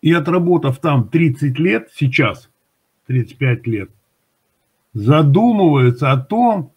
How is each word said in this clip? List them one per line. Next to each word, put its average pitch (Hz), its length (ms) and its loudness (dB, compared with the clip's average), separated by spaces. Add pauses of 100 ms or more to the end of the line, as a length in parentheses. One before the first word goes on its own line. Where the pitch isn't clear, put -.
и 156 120 0
отработав 170 680 0
там 139 280 0
тридцать 147 500 -2
лет, 208 360 -2
сейчас 131 540 -2 (580)
тридцать 127 300 -4
пять 123 300 -2
лет, 104 240 -6 (1040)
задумываются 143 1200 2
о 139 60 0
том 208 580 -2